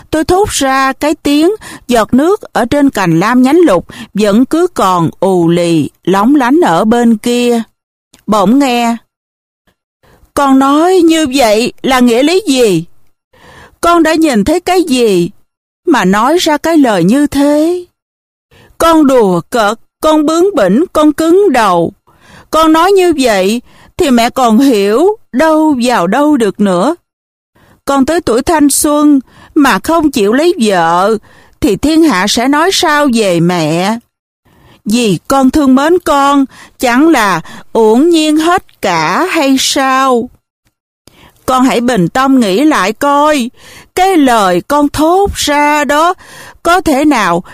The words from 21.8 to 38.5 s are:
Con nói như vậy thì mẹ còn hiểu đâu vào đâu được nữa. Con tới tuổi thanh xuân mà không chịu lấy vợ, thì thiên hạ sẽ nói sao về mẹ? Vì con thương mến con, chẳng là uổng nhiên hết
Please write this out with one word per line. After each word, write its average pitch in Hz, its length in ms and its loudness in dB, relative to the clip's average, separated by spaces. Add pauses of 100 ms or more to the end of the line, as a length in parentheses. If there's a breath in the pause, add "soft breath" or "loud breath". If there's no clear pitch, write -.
Con 311 240 2
nói 339 180 2
như 359 280 2
vậy 220 420 0 (360 soft breath)
thì 302 140 0
mẹ 240 180 2
còn 233 300 0
hiểu 269 580 0 (140)
đâu 311 520 0
vào 226 240 0
đâu 285 300 0
được 214 220 -4
nữa. 202 360 0 (920 soft breath)
Con 269 200 0
tới 330 160 -2
tuổi 247 200 -2
thanh 302 280 0
xuân 294 500 0 (360 soft breath)
mà 262 240 0
không 311 320 -2
chịu 208 220 0
lấy 320 280 0
vợ, 185 560 0 (420 soft breath)
thì 202 160 0
thiên 311 280 0
hạ 202 240 0
sẽ 233 200 -2
nói 294 260 0
sao 294 400 0
về 196 260 0
mẹ? 175 580 -2 (880 soft breath)
Vì 208 420 -2
con 269 220 0
thương 269 260 2
mến 320 240 0
con, 285 460 0 (340 loud breath)
chẳng 254 300 2
là 208 320 0 (320 loud breath)
uổng 226 360 2
nhiên 311 280 0
hết 339 440 -4